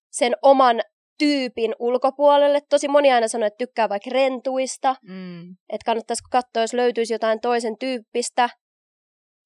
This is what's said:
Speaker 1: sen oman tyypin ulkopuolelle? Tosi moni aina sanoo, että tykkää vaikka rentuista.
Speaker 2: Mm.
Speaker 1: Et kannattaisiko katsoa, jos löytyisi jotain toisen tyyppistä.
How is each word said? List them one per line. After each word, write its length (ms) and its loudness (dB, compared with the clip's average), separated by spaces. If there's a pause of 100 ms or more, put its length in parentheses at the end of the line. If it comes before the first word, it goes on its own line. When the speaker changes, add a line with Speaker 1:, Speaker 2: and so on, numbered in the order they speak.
(100)
Speaker 1:
sen 320 -2
oman 380 6 (380)
tyypin 600 -2
ulkopuolelle? 800 2 (100)
Tosi 180 0
moni 240 4
aina 160 2
sanoo, 180 -4
että 120 -6
tykkää 300 -2
vaikka 220 -6
rentuista. 920 -2
Speaker 2:
Mm. 480 -16 (220)
Speaker 1:
Et 140 -10
kannattaisiko 460 -6
katsoa, 300 -2
jos 120 -4
löytyisi 400 -2
jotain 260 -2
toisen 400 -2
tyyppistä. 680 -4 (960)